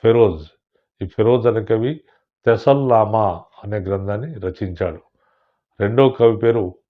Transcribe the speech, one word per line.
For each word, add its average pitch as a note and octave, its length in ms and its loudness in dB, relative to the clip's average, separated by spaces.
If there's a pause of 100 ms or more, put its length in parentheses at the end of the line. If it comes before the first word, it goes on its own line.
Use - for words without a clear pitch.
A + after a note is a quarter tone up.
ఫెరోజ్. G#2+ 400 4 (580)
ఈ G2 40 -8
ఫెరోజ్ A2+ 420 0
అనే A2 180 -2
కవి A#2+ 360 -2 (440)
తెసల్లామా A2 1000 2 (200)
అనే G#2 140 -8
గ్రంథాన్ని G2+ 600 -6
రచించాడు. F#2 600 -8 (800)
రెండో A#2 300 2
కవి A#2 280 2
పేరు A2 380 -2 (140)